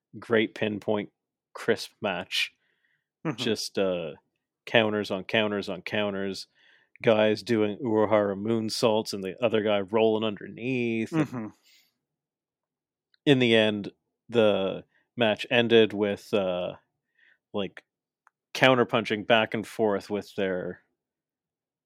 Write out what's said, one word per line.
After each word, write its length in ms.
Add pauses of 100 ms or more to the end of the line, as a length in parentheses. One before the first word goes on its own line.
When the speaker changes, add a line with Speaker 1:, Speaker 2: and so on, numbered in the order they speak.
(180)
Speaker 1:
great 360
pinpoint, 560 (420)
crisp 380 (100)
match. 540 (720)
Speaker 2:
Mm-hmm. 100
Speaker 1:
Just, 420
uh, 340 (540)
counters 440
on 140
counters 440
on 140
counters. 640 (560)
Guys 400
doing 360
Uehara 580
moonsaults 800
and 100
the 180
other 200
guy 180
rolling 420
underneath. 880
And 140
Speaker 2:
Mm-hmm. 200 (1800)
Speaker 1:
in 120
the 160
end, 360 (380)
the 560 (320)
match 340
ended 420
with, 400
uh, 420 (760)
like, 300 (720)
counterpunching 720
back 280
and 120
forth 440
with 240
their, 460 (1040)